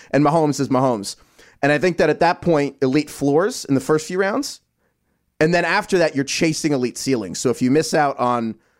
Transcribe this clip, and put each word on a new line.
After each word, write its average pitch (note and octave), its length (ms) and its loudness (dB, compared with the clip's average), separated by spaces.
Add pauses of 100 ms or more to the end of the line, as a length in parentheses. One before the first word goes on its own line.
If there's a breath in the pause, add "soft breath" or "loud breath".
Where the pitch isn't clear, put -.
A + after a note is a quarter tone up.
(120)
and C#3 120 4
Mahomes D3 360 2
is C3 80 -2
Mahomes. B2+ 480 0 (440 soft breath)
And C#3 120 2
I D3 60 2
think E3+ 180 0
that E3+ 140 4
at D3 100 -2
that F3 200 2
point, C#3+ 420 0
elite C#3+ 280 0
floors D3 540 0
in C#3 100 0
the C3 60 2
first D#3 260 0
few F3+ 140 -2
rounds, A3 400 -4 (800)
and D#3+ 120 4
then F3 120 2
after F#3+ 340 0
that, D#3 160 2
you're C3+ 100 -2
chasing D#3+ 480 -2
elite B2 260 -2
ceilings. G#2+ 420 -4
So B2+ 100 0
if A2+ 100 -4
you B2+ 120 2
miss D#3 220 0
out D3 260 0
on A#2+ 340 -2 (260)